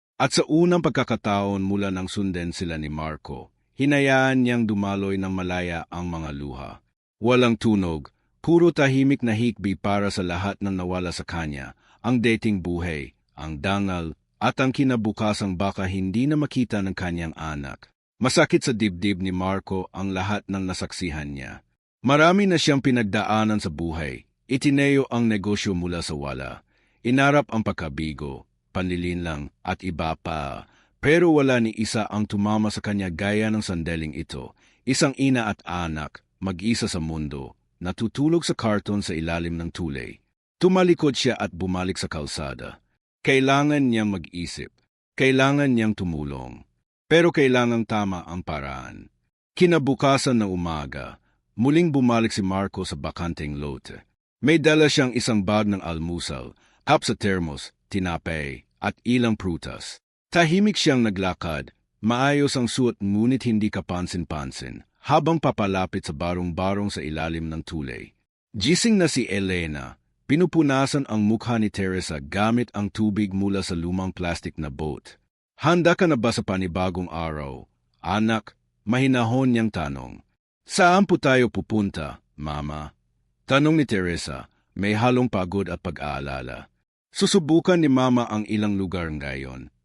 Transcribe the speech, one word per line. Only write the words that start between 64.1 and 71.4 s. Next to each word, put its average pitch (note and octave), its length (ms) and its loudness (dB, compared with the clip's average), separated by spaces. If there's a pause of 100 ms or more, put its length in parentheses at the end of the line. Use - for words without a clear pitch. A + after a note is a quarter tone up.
habang D#3+ 320 4
papalapit G2 720 0
sa D#2 80 -8
barong-barong F2+ 720 -2
sa E2+ 160 -6
ilalim D#2+ 480 -4
ng D#2+ 80 -6
tulay. C2+ 560 -10 (400)
Gising F3 400 4
na F3 120 4
si B2+ 160 -2
Elena, E2+ 720 -4 (300)
pinupunasan C#3+ 800 2
ang A2 160 0
mukha A2 340 2